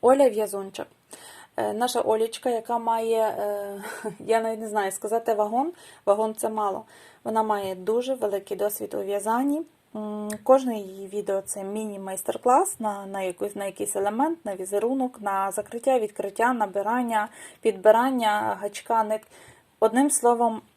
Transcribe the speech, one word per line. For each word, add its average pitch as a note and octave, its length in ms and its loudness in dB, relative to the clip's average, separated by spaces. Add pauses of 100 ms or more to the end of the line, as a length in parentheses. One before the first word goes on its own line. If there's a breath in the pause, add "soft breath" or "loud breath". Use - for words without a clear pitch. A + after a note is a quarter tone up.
Оля C4 280 8
В'язунчик. G3+ 580 -6 (680 loud breath)
Е, G#3+ 160 -2
наша A#3+ 280 0
Олічка, A3+ 480 0
яка A#3 280 -2
має, A3+ 420 0
е, G3+ 640 -2 (200 loud breath)
<laughs> G#3+ 160 -8
я A3+ 220 2
навіть A3+ 180 -4
не A3 100 -8
знаю, G3+ 220 0
сказати A3+ 420 -2
вагон, A3+ 400 0 (320 loud breath)
вагон A3 300 2
це A3+ 140 -2
мало. G#3+ 360 -2 (380 loud breath)
Вона A3 200 0
має G3+ 320 -2
дуже A3+ 380 -2
великий G3+ 440 -4
досвід G#3 360 -4
у G#3 100 -4
в'язанні. A3+ 580 -2 (340)
М, G#3+ 340 -8 (140)
кожне C4 360 4
її F#3+ 280 -12
відео — G3 380 -2
це G3 180 -8
міні-майстер-клас G#3 1160 -2
на, G3+ 260 -6
на G3 160 -8
якусь, F#3+ 340 -6
на G3+ 100 -6
якийсь G3 300 -6
елемент, A3+ 500 -2
на G3+ 100 -6
візерунок, A3 680 -2
на G3 300 -2
закриття, A#3 480 0
відкриття, G#3+ 540 0
набирання, G#3+ 760 0 (320 loud breath)
підбирання A3 1000 4
гачка, G#3+ 420 0
нит-, G#3+ 240 -4 (520 loud breath)
одним B3 320 4
словом A#3 500 2 (160)